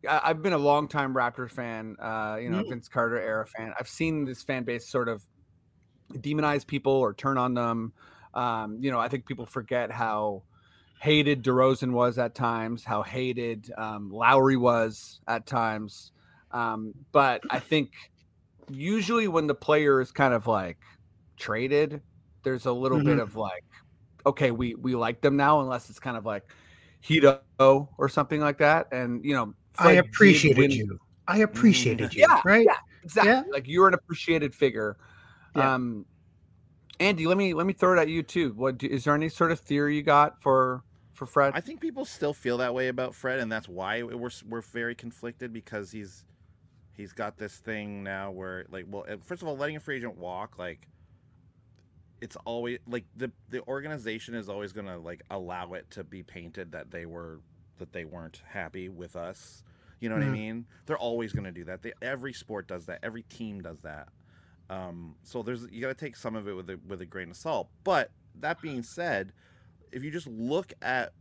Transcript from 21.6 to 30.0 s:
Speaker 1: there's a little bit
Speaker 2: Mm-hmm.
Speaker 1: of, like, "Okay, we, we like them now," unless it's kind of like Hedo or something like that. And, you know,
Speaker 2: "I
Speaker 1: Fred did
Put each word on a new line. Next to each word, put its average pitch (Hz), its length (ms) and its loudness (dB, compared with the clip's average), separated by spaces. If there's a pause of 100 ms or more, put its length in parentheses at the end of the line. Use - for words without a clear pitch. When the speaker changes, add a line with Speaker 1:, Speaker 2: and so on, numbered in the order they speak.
Speaker 1:
there's 131 240 -4
a 127 60 0
little 131 280 2
bit 147 140 4
Speaker 2:
Mm-hmm. 135 60 2
Speaker 1:
of, 104 160 -6
like, 95 280 -6 (640)
"Okay, 139 240 2
we, 117 240 -2
we 123 200 -2
like 117 280 -2
them 139 140 4
now," 143 240 6
unless 127 280 -6
it's 107 100 -18
kind 123 180 -8
of 104 100 -8
like 104 180 -6 (600)
Hedo 139 360 8 (560)
or 139 120 0
something 151 320 0
like 147 180 0
that. 156 340 6
And, 120 320 -4
you 143 100 0
know, 117 200 -2 (240)
Speaker 2:
"I 175 60 2
Speaker 1:
Fred 180 120 10
did 180 100 6